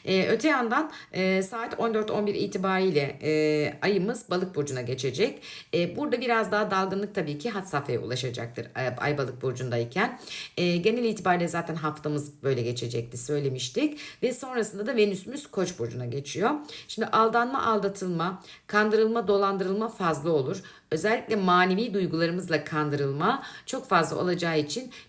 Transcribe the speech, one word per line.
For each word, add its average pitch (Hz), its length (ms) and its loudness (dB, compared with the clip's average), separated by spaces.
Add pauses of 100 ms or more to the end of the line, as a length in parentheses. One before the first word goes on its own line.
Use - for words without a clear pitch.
E, 190 240 4
öte 226 200 2
yandan, 269 440 0 (200)
e, 190 300 2
saat 226 380 2
on 226 140 0
dört 214 160 0
on 208 160 0
bir 202 80 0
itibariyle, 190 880 0
e, 151 600 2
ayımız 202 480 2
Balık 180 240 -2
burcuna 127 280 -4
geçecek. 131 600 -2 (320)
E, 175 220 0
burada 277 240 -2
biraz 233 320 0
daha 208 180 2
dalgınlık 196 440 0
tabii 147 240 -2
ki 240 120 -4
had 196 160 -4
safhaya 127 340 0
ulaşacaktır, 117 640 -6
e, 127 320 -4
Ay 139 220 -2
Balık 127 240 -4
burcundayken. 127 800 -2 (360)
E, 175 200 2
genel 220 300 2
itibariyle 175 420 2
zaten 165 260 0
haftamız 151 680 -4
böyle 127 200 0
geçecekti, 120 560 -4
söylemiştik. 143 800 0 (240)
Ve 247 100 0
sonrasında 220 540 2
da 262 100 -2
Venüs'ümüz 214 500 2
Koç - 320 -4
burcuna 123 280 -6
geçiyor. 139 440 -2 (380)
Şimdi 220 200 -4
aldanma, 233 580 2
aldatılma, 190 760 0 (240)
kandırılma, 220 640 4
dolandırılma 196 600 2
fazla 165 420 0
olur. 151 320 0 (280)
Özellikle 208 460 0
manevi 185 580 4
duygularımızla 170 720 0
kandırılma 151 760 0 (240)
çok 262 220 -6
fazla 165 280 4
olacağı 175 420 0
için 240 340 -4 (160)